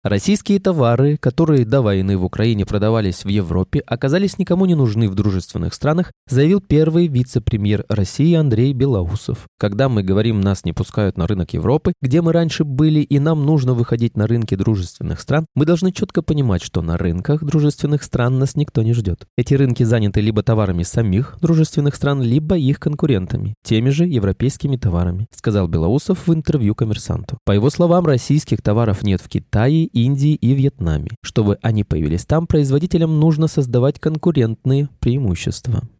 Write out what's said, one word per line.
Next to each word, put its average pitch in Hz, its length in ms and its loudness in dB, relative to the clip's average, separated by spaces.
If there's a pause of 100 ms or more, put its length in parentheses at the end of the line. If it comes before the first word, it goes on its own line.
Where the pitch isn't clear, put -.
Российские 196 560 0
товары, 143 580 2
которые 156 480 2
до 135 160 2
войны 98 340 0
в 90 80 -2
Украине 104 400 0
продавались 104 640 -2
в - 20 -4
Европе, 95 520 -2
оказались 147 580 -2
никому 185 300 0
не 175 80 4
нужны 113 340 2
в 92 60 -6
дружественных 92 580 -2
странах, 160 380 -2 (180)
заявил 156 320 2
первый 160 460 2
вице-премьер 113 800 -2
России 123 460 2
Андрей 139 380 2
Белоусов. 110 760 -2 (100)
"Когда 107 320 0
мы 107 140 0
говорим, 104 380 0
нас 98 220 0
не 85 100 -4
пускают 101 440 -2
на 85 80 -2
рынок 92 300 -4
Европы, 143 380 0 (100)
где 139 180 2
мы 165 120 2
раньше 165 300 0
были, 151 360 2
и 143 180 0
нам 147 300 2
нужно 135 260 2
выходить 117 420 0
на 107 120 0
рынки 117 260 0
дружественных 95 680 -2
стран, 156 360 -2
мы - 100 2
должны 175 260 2
четко - 300 -2
понимать, 135 400 0
что - 220 -4
на 82 160 -2
рынках 90 440 -2
дружественных 147 600 0
стран 127 340 0
нас 135 180 -2
никто 143 280 -2
не 113 100 2
ждет. 98 320 -2 (100)
Эти 123 200 2
рынки 135 260 2
заняты 110 400 2
либо 107 220 0
товарами 98 400 0
самих 110 580 -2
дружественных 160 540 0
стран, 143 260 -2
либо 151 340 0
их 139 240 0
конкурентами, 104 840 -2
теми 113 260 2
же 151 160 2
европейскими 127 720 -2
товарами", 87 480 -2 (100)
сказал 101 320 0
Белоусов 87 600 0
в 170 40 2
интервью 139 440 0
"Коммерсанту". - 680 -6
По 104 100 0
его 101 180 2
словам, 175 340 2
российских 143 560 0
товаров 104 400 0
нет 98 180 0
в - 100 -12
Китае, 143 680 0
Индии 139 380 2
и 127 200 0
Вьетнаме. 85 580 -2 (120)
Чтобы 104 380 0
они 107 240 0
появились 80 400 -2
там, 165 220 0
производителям 156 720 0
нужно 156 300 2
создавать 127 500 0
конкурентные 143 920 -2 (100)
преимущества. 120 840 -2 (160)